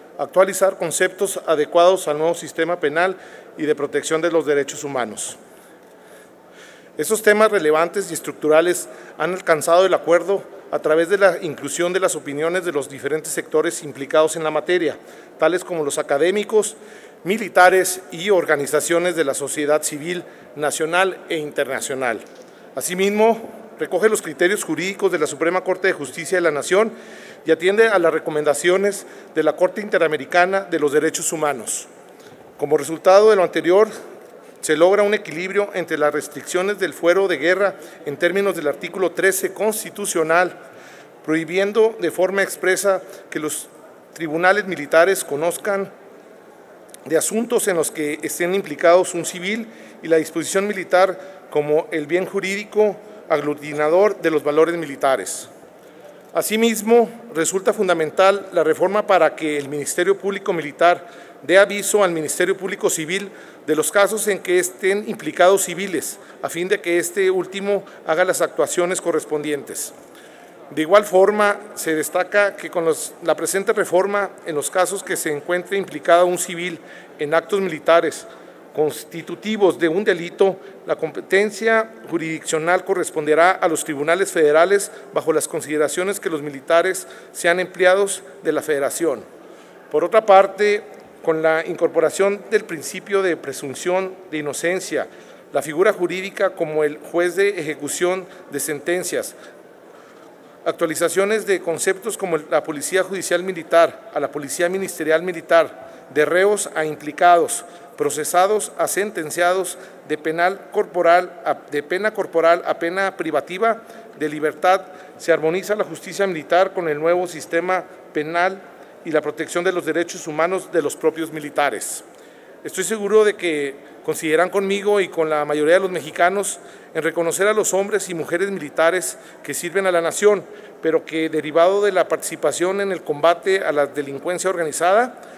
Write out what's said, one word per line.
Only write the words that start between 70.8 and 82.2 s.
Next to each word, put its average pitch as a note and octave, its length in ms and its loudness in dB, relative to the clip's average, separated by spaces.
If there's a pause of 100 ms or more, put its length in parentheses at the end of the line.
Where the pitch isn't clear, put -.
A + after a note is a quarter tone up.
igual G3 200 4
forma, G3+ 540 4 (180)
se D#3+ 200 -2
destaca F3+ 600 0
que E3+ 140 -12
con E3 160 -2
los, - 280 -2 (100)
la D#3+ 120 2
presente G3 380 -2
reforma, F#3+ 560 0 (160)
en E3 100 -6
los C#3 160 -4
casos F#3 320 0
que F3 140 -4
se D#3+ 160 -4
encuentre F3 440 -4
implicado E3+ 500 4
un F3+ 100 -2
civil E3+ 420 -8 (400)
en D3+ 140 -2
actos E3 260 0
militares E3 680 0 (480)
constitutivos E3+ 1080 -2
de E3 100 2
un F#3+ 160 0
delito, F3+ 500 2 (300)
la D#3+ 100 -2
competencia G#3+ 960 0 (180)
jurisdiccional D#3+ 760 -2